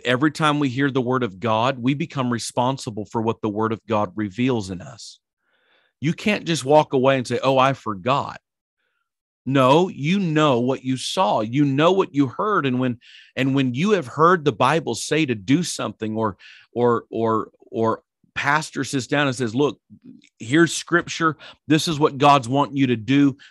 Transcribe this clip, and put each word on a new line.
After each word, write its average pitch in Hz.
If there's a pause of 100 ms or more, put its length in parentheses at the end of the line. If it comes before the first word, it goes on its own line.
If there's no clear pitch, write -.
every 127
time 147
we 143
hear 135
the 127
word 123
of 95
God, 117
we 127
become 131
responsible 120
for 113
what 110
the 113
word 110
of 110
God 104
reveals 107
in 90
us. - (840)
You 165
can't -
just 151
walk 147
away 135
and 117
say, 120
"Oh, 131
I 131
forgot." 113 (1040)
No, 139
you 170
know 151
what 127
you 131
saw, 185
you 123
know 147
what 190
you 139
heard. 185
And 123
when, 127 (360)
and 135
when 131
you 185
have 170
heard 160
the 139
Bible 131
say 156
to 127
do 120
something, 110
or, 107 (360)
or, 120
or, 110
or - (320)
pastor 147
sits 123
down 143
and 131
says, 113
"Look, 135 (580)
here's 151
scripture. 165 (300)
This 151
is 151
what 139
God's 139
wanting 143
you 135
to 120
do. 135 (120)